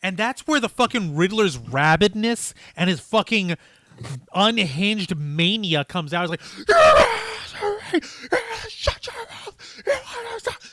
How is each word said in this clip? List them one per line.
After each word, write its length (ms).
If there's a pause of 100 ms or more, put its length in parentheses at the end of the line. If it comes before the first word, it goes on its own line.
And 140
that's 300
where 120
the 100
fucking 460
Riddler's 420
rabidness 960 (220)
and 140
his 100
fucking 560 (760)
unhinged 840
mania 680
comes 280
out. 80
He's 100
like, 100 (260)
Yes, 960
all 140 (180)
right. 100 (280)
Yes, 380
shut 380
your 80
mouth. 720
Yes 600 (260)